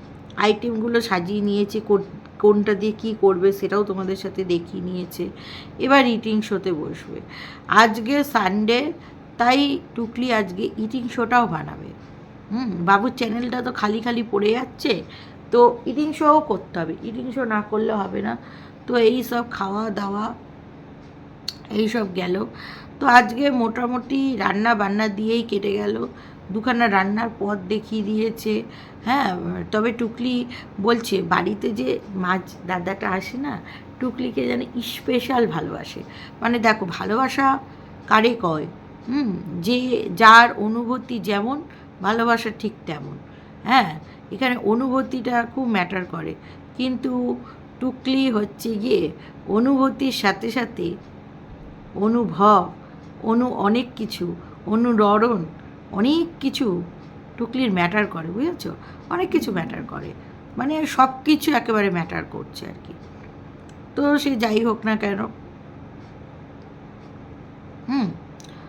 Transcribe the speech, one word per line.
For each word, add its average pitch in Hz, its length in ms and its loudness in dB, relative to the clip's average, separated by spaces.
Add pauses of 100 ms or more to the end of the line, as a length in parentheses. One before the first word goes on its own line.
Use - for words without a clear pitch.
(360)
আইটেমগুলো 226 640 2
সাজিয়ে 196 400 0
নিয়েছে, 202 400 0
কোন-, 196 380 2 (200)
কোনটা 208 360 6
দিয়ে 208 240 0
কী 220 220 -4
করবে 190 320 6
সেটাও 196 320 0
তোমাদের 190 320 -4
সাথে 190 280 -6
দেখিয়ে 175 400 -2
নিয়েছে। 180 440 -6 (500)
এবার 262 280 6
ইটিং 220 360 0
শোতে 190 300 -2
বসবে। - 480 -8 (480)
আজকে 233 560 4
সানডে, 226 680 2 (460)
তাই 277 400 4 (160)
টুকলি 233 380 -2
আজকে 202 460 0
ইটিং 233 300 -4
শোটাও 233 380 4
বানাবে। 151 420 -6 (600)
হুম, 202 340 -4
বাবুর 202 320 4
চ্যানেলটা 240 460 -2
তো 240 100 -4
খালি 214 280 0
খালি 233 300 0
পড়ে 208 200 2
যাচ্ছে, 240 520 0 (480)
তো 240 360 8
ইটিং 294 260 0
শোও 302 280 6
করতে 190 400 -2
হবে, 160 220 -4
ইটিং 240 300 -8
শো 262 120 -2
না 214 260 0
করলে 220 220 0
হবে 196 300 -2
না। 220 140 -4 (500)
তো 247 100 0
এই 233 260 6
সব 240 280 -2
খাওয়া 208 400 -4
দাওয়া 202 440 -4 (1400)
এই 214 180 2
সব 220 260 0
গেল। 180 320 -2 (540)
তো 285 60 0
আজকে 240 440 6
মোটামুটি 247 840 0
রান্না 196 380 2
বান্না 208 340 0
দিয়েই 214 340 0
কেটে 202 300 -2
গেল, 208 340 -2 (460)
দুখানা 220 380 2
রান্নার 202 380 2 (100)
পদ 202 200 -2 (100)
দেখিয়ে 214 340 -2
দিয়েছে, 214 600 -2 (420)
হ্যাঁ। 233 320 2 (360)
তবে 214 200 2
টুকলি 240 520 -2 (360)
বলছে 214 420 2
বাড়িতে 190 480 0
যে 254 280 -2 (160)
মাছ 185 260 0 (260)
দাদাটা 185 440 -2
আসে 190 280 -4
না, 262 220 -6 (400)
টুকলিকে 247 460 -2
যেন 247 140 0 (220)
স্পেশাল 247 640 0
ভালোবাসে। - 560 -6 (380)
মানে 233 180 2
দেখো, 214 280 4
ভালোবাসা 262 720 0 (480)
কারে 220 280 6
কয়? 160 320 -2 (420)
হুম, 240 280 0 (260)
যে 247 540 0
যার 226 400 12
অনুভূতি 233 600 -2
যেমন, 208 440 -2 (400)
ভালোবাসা 226 560 2
ঠিক 208 140 -4 (140)
তেমন, 147 320 -10 (460)
হ্যাঁ। 190 360 4 (320)
এখানে 247 240 2
অনুভূতিটা 247 1000 2
খুব 262 140 -2
ম্যাটার 185 360 0
করে, 165 300 -8 (420)
কিন্তু 247 600 -2 (440)
টুকলি 262 500 2
হচ্ছে 220 440 -2
গিয়ে 202 380 2 (340)
অনুভূতির 262 680 4
সাথে 208 380 0
সাথে 220 460 -4 (1000)
অনুভব, 202 760 4 (520)
অনু-, 240 320 2
অনেক 226 420 2
কিছু, 175 380 -6 (320)
অনুরণন, 214 800 4 (480)
অনেক 285 340 2 (140)
কিছু 202 420 0 (540)
টুকলির 233 360 0
ম্যাটার 180 340 2
করে, 165 240 -8
বুঝেছো? 262 440 -2 (360)
অনেক 349 200 -2
কিছু 285 220 2
ম্যাটার 165 300 -4
করে, - 300 -10 (440)
মানে 294 300 0
সব 262 220 4 (160)
কিছু 302 280 4
একেবারে 220 380 2
ম্যাটার 160 400 -2
করছে - 360 -10
আর - 200 -14
কি। - 60 -14 (1040)
তো 285 220 4
সে 277 180 0
যাই 220 280 4
হোক 220 200 0
না 220 120 2
কেন, 202 240 -2 (2750)
হুম, 247 200 0 (600)